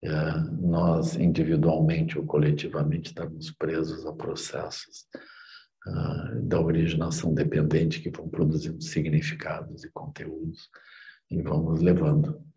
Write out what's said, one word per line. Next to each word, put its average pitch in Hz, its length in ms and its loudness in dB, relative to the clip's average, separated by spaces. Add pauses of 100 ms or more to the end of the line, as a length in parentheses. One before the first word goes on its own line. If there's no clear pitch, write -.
É 80 340 0 (220)
nós, 82 560 2
individualmente 80 1000 4
ou - 80 -4
coletivamente, 76 800 0
estarmos 80 460 -10
presos 80 520 -4
a 78 80 -6
processos, 80 960 -8 (800)
ah, - 560 -4
da 82 180 2
originação 82 720 2
dependente 78 680 2
que - 80 -6
vão - 180 -10
produzindo 78 540 -2
significados - 1000 -2
e - 80 -16
conteúdos 80 760 -10 (640)
e 87 100 -2
vamos 80 400 0
levando. 80 640 4 (120)